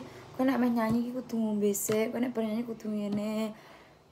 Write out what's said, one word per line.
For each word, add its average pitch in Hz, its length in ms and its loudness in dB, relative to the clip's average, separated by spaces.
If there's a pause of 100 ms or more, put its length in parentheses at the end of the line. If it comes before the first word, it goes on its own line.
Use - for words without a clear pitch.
(340)
kowe 254 120 0
nek 262 160 4
meh 247 80 4
nyanyi 233 400 2
iki - 40 -6
kudu 247 200 -6
ngombe 208 400 2
sik, 220 400 0
kowe 233 80 -2
nek 247 80 0
bar 226 160 0
nyanyi 220 160 0
kudu 220 320 -6
ngene. 208 560 -2 (640)